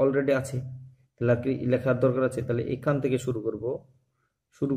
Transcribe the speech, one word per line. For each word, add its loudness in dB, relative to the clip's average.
already 2
আছে, -6
তাহলে 0
আর -2
কি -2
লেখার 2
দরকার 4
আছে? -4
তাহলে -2
এখান 0
থেকে 2
শুরু -2
করব, -6
শুরু 0